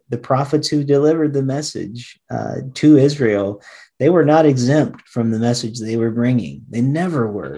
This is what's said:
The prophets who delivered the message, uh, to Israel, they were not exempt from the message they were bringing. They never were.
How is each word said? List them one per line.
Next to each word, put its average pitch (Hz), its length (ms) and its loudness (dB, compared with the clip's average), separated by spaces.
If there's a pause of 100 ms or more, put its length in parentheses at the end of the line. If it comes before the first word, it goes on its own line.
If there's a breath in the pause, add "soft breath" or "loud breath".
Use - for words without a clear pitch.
The - 80 -6
prophets 139 500 -2
who 147 160 -2
delivered 147 500 2
the 139 100 -2
message, 120 760 -8 (100)
uh, 110 260 -8 (200)
to 151 220 6
Israel, 110 640 2 (380 loud breath)
they 135 100 4
were 170 160 4
not 156 200 4
exempt 135 640 0
from 113 240 -2
the 110 80 -2
message 120 400 -4
they 110 180 -4
were 113 140 0
bringing. 113 580 -2
They 117 120 -4
never 143 500 -2
were. 76 260 -10